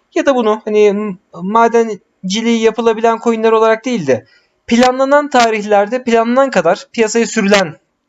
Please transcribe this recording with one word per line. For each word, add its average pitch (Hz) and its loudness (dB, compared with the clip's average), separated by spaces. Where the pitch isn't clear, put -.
Ya 311 -2
da 277 2
bunu 220 -2
hani 208 2
m-, 202 -6
madenciliği 226 -2
yapılabilen 226 0
coinler 226 0
olarak 220 0
değil 220 -4
de 127 -2
planlanan 269 2
tarihlerde 220 0
planlanan 240 0
kadar 185 0
piyasaya 226 0
sürülen, 196 0